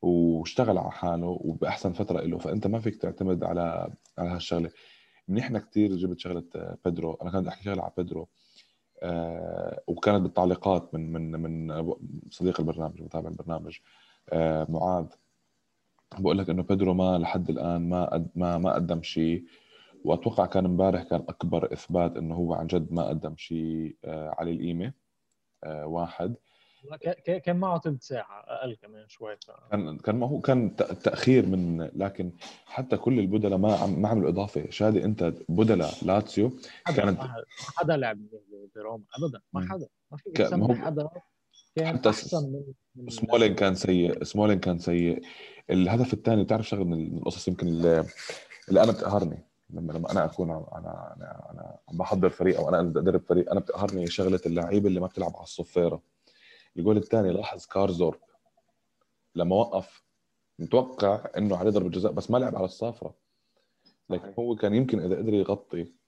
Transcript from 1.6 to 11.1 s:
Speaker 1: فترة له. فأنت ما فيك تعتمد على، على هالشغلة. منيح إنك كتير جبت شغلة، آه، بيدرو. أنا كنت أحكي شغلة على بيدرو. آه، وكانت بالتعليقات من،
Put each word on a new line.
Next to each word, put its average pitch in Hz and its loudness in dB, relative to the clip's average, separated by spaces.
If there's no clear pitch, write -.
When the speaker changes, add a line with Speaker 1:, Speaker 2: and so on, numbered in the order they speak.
Speaker 1:
فترة 90 -2
له. 85 -2
فأنت 98 -2
ما 107 0
فيك 107 -4
تعتمد 92 -2
على، 85 -2
على 87 -2
هالشغلة. 85 -2
منيح 120 -2
إنك 110 -4
كتير 104 2
جبت 90 -4
شغلة، 87 -6
آه، 87 -10
بيدرو. 82 -2
أنا 87 -8
كنت 92 0
أحكي - -12
شغلة 95 -4
على 87 -8
بيدرو. 87 -6
آه، 85 -6
وكانت 101 2
بالتعليقات 90 2
من، 80 -6